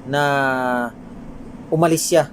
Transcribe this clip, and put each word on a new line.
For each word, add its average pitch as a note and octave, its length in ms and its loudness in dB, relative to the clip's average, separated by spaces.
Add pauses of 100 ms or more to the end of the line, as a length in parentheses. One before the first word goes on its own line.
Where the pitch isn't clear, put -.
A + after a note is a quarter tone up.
Na C#3+ 180 0 (1500)
umalis E3 400 2
siya. D#3 220 6